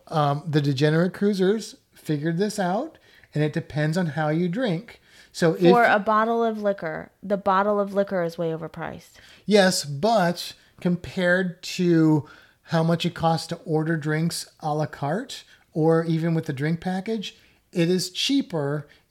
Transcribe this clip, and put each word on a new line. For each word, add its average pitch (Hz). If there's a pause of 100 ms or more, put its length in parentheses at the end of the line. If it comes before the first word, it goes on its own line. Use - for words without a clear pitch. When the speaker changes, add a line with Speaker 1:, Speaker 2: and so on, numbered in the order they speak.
Speaker 1:
um, 147
the 151
degenerate 151
cruisers 202 (180)
figured 156
this 202
out, 202 (360)
and 147
it 147
depends 156
on 185
how 151
you 165
drink. 190 (300)
So 165
Speaker 2:
For 196
Speaker 1:
if 226
Speaker 2:
a 208
bottle 220
of 220
liquor, 180 (100)
the 196
bottle 196
of 202
liquor 196
is 170
way 170
overpriced. 160 (340)
Speaker 1:
Yes, 185
but 175 (280)
compared 175
to 160 (380)
how 165
much 165
it 170
costs 165
to 170 (100)
order 156
drinks 156 (100)
a 151
la 151
carte, 160 (300)
or 160
even 165
with 160
the 151
drink 151
package, 190 (360)
it 170
is 180
cheaper 151 (240)